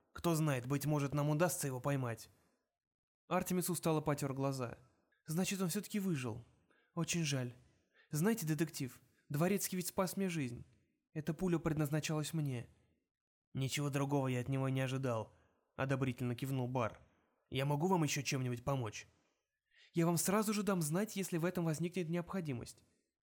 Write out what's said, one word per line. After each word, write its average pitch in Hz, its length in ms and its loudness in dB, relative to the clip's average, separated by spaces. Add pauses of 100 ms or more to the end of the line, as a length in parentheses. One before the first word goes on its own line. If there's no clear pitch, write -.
(140)
Кто 170 220 2
знает, 139 320 2
быть 143 180 0
может, 143 280 2
нам 147 160 2
удастся 151 380 2
его 127 140 -4
поймать». 131 480 -2 (960)
Артемис 180 440 0
устало 160 280 2
потёр 143 340 0
глаза. 135 440 -2 (480)
«Значит, 185 340 -2
он 185 100 0
всё-таки 208 300 -4
выжил. 127 460 -2 (480)
Очень 165 300 0
жаль. 131 320 -2 (560)
Знаете, 180 340 2
детектив, 151 560 -2 (260)
Дворецкий 180 480 2
ведь 180 120 -2
спас 185 300 -2
мне 190 120 0
жизнь. 135 360 -4 (480)
Эта 156 200 -4
пуля 175 240 2
предназначалась 151 760 0
мне». 139 340 -2 (920)
«Ничего 139 320 0
другого 139 380 2
я 127 140 0
от 127 80 -4
него 135 200 0
не 131 120 0
ожидал», 127 540 -2 (420)
одобрительно 131 580 0
кивнул 131 320 -2
Бар. 123 340 -2 (480)
«Я 135 160 -2
могу 147 220 2
вам 180 160 4
ещё 143 180 0
чем-нибудь 127 420 -2
помочь?» 131 440 -2 (880)
«Я 165 100 4
вам 170 120 4
сразу 208 360 2
же 208 80 0
дам 185 220 2
знать, 170 320 0
если 185 220 -2
в 156 60 2
этом 180 220 0
возникнет 165 420 -2
необходимость. 165 760 -4 (380)